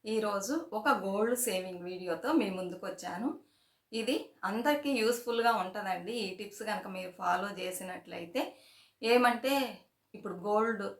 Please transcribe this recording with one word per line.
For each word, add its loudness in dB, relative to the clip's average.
ఈరోజు 0
ఒక 2
గోల్డ్ 2
సేవింగ్ -2
వీడియోతో -4
మీ 6
ముందుకు -6
వచ్చాను. -6
ఇది 0
అందరికీ 2
యూస్‌ఫుల్‌గా 2
ఉంటుందండి. -4
ఈ -2
టిప్స్ -12
కనుక -4
మీరు -8
ఫాలో 0
చేసినట్లయితే, -6
ఏమంటే 6
ఇప్పుడు -10
గోల్డ్ 2